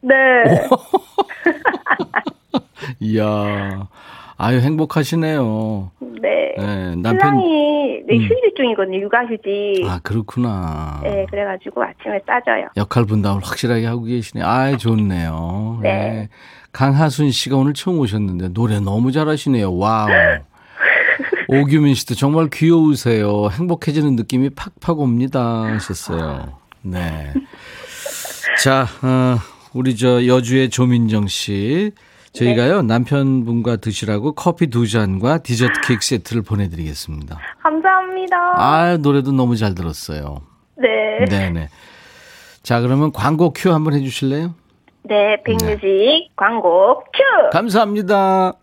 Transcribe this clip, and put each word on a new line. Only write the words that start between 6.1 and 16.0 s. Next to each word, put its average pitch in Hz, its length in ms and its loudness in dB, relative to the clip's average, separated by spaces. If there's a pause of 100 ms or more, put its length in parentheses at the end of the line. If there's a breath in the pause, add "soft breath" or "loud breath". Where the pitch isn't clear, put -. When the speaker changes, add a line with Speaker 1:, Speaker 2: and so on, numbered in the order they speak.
Speaker 1:
네. 82 340 0
Speaker 2:
네, 95 400 -4
남편 120 220 0
Speaker 1:
신랑이, 294 880 2
네, - 100 4
Speaker 2:
음. - 60 4
Speaker 1:
휴직 453 340 2
중이거든요. 196 420 -2
육아휴직. 202 880 -2
Speaker 2:
아, 90 160 -4
그렇구나. 95 1000 -4
Speaker 1:
네, 196 280 -2
그래가지고 202 520 -6
아침에 - 440 -6
싸줘요. 117 500 -2
Speaker 2:
역할 104 280 0
분담을 101 400 0
확실하게 117 420 -2
하고 117 180 -4
계시네. 113 380 -6
아이, 127 360 0
좋네요. 101 1040 -2
Speaker 1:
네. 143 100 0
Speaker 2:
네. 110 360 -4 (440 loud breath)